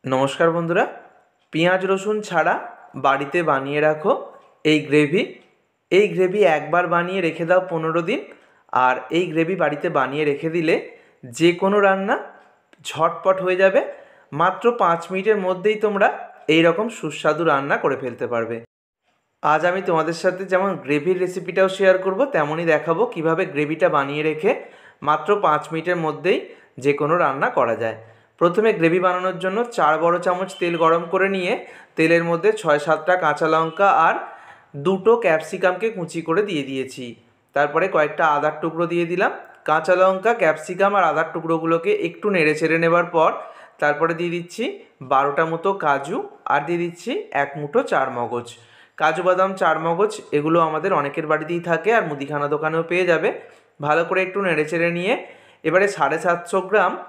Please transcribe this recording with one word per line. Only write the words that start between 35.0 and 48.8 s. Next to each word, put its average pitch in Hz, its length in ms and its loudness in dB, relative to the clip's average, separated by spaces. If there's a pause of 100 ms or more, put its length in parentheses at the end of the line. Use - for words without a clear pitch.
ক্যাপসিকামকে 180 720 0
কুচি 165 260 -8
করে 165 200 0
দিয়ে 165 280 -4
দিয়েছি। 131 340 -8 (520)
তারপরে 147 380 0
কয়েকটা 151 300 2 (120)
আদার 151 260 0
টুকরো 165 240 -2
দিয়ে 170 200 -2
দিলাম। 185 260 -2 (360)
কাঁচা 160 320 2
লঙ্কা, 190 340 2
ক্যাপসিকাম 180 640 0
আর 180 60 4
আদার 160 300 0
টুকরোগুলোকে 165 560 -2 (180)
একটু - 220 -8
নেড়ে 156 300 2
চেড়ে 165 180 2
নেবার 170 360 2
পর 165 160 4 (480)
তারপরে 156 360 0
দিয়ে 165 220 -4
দিচ্ছি 175 280 -8 (380)
বারোটা 139 500 0
মতো 165 160 -4 (160)
কাজু 143 340 -2 (260)
আর 143 220 0
দিয়ে 170 180 -2
দিচ্ছি 170 260 -8 (320)
এক 139 80 -2 (100)
মুঠো 151 220 0
চার 135 340 0
মগজ। 120 300 -6 (540)